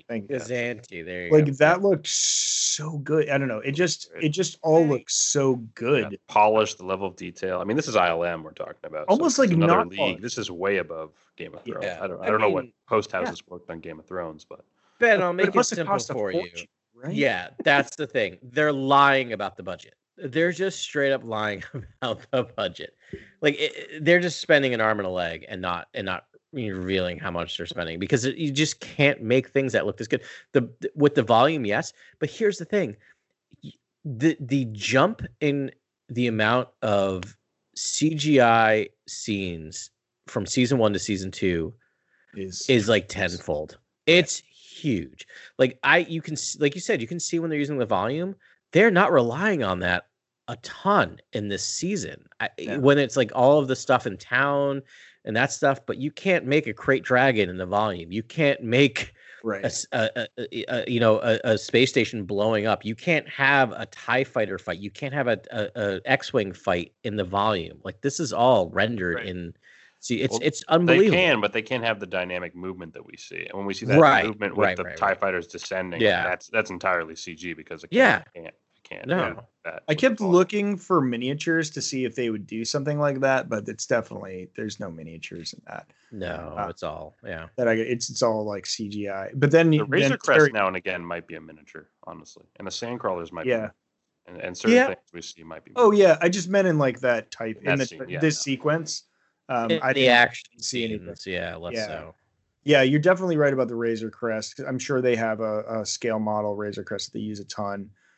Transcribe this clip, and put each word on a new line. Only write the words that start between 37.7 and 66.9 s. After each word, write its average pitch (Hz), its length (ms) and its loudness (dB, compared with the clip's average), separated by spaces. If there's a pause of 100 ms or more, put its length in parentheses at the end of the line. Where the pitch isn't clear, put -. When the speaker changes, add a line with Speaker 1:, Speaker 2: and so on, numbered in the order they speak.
Speaker 2:
C - 380 0
G 147 260 4
I 113 480 6 (180)
scenes 87 840 -8 (360)
from 101 200 -4
season 127 320 0
one 107 140 4
to 98 60 -2
season 95 320 -4
two 85 420 -2 (640)
Speaker 1:
Is 95 340 -10
Speaker 2:
is, 113 200 4
like, 104 200 2
tenfold. 85 720 -6 (280)
It's 170 320 4
huge. - 880 -6 (320)
Like, 131 240 2
I, 143 160 6
you 165 240 -2
can 156 120 -8
s-, - 260 -8
like 147 140 2
you 180 60 -10
said, 180 200 -2
you 113 80 -4
can 175 120 -8
see - 180 -4
when 165 120 -4
they're 151 80 -2
using 143 200 -2
the 117 80 0
volume, 127 480 -2 (380)
they're 214 180 6
not 185 220 4
relying 143 500 2
on 92 180 0
that 90 260 -2 (420)
a 123 80 -8
ton 131 640 0 (160)
in 104 140 -4
this 98 160 -4
season. 156 600 -6 (160)
I, 113 80 -2 (100)
Speaker 1:
Yeah. 190 200 -6
Speaker 2:
when 143 200 6
it's, 135 180 -2
like, 123 180 2
all 139 240 8
of 135 100 2
the 131 80 0
stuff 127 300 0
in 95 100 -6
town 139 680 -2 (420)
and 110 120 -4
that 131 160 2
stuff, 139 320 0
but - 140 -8
you - 120 -6
can't 180 360 0
make 147 200 2
a 110 80 -4
Krayt 135 280 0
Dragon 123 480 2
in 92 80 -8
the 92 80 -6
volume. 92 460 -2
You 110 100 -4
can't 143 400 0
make 123 500 2 (320)
Speaker 1:
Right. 101 180 -4
Speaker 2:
a 135 40 -4
s-, - 260 -6
a, 113 240 0
a, 113 100 -6 (120)
a, 117 300 -10
a, 123 220 -4
you 117 100 0
know, 110 200 6
a, 113 240 2
a 110 140 2
space 127 320 2
station 107 340 0
blowing 104 420 0
up. 107 180 0
You 113 100 -4
can't 151 340 -2
have 135 440 4
a 117 140 -10
tie 127 380 -2
fighter 98 340 -2
fight. 90 200 -8
You 101 120 -10
can't 135 240 -10
have 131 140 0
a, 110 100 0 (140)
a, 107 240 -4
a 101 300 -2
X-Wing 113 460 0
fight 87 400 -2 (120)